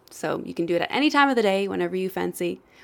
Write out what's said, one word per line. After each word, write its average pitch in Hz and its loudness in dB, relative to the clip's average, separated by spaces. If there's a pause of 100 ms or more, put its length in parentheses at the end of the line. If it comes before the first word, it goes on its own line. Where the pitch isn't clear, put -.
(120)
so 147 -4
you - -8
can 170 -4
do 175 0
it 170 2
at - -2
any 285 2
time 285 6
of 262 2
the 233 2
day, 196 2
whenever 180 -2
you 185 -2
fancy, 180 -4 (220)